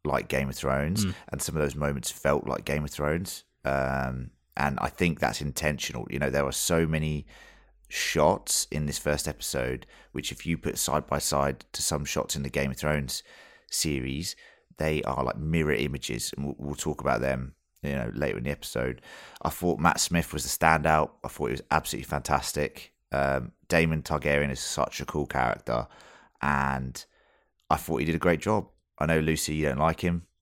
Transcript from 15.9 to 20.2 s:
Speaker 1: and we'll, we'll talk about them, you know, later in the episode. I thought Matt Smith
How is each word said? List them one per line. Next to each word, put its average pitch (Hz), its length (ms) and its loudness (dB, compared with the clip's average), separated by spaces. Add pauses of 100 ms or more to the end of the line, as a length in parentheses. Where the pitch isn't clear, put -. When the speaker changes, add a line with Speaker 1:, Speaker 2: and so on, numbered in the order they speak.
Speaker 1:
and 69 100 -6
we'll, 69 120 -4
we'll 71 180 -6
talk - 240 -4
about 64 220 0
them, 65 340 -2 (260)
you 71 120 -4
know, 60 200 -4
later 60 260 -2
in 60 40 -6
the 67 80 -2
episode. 64 500 -4 (400)
I - 80 -2
thought 87 300 2
Matt 82 220 4
Smith - 320 0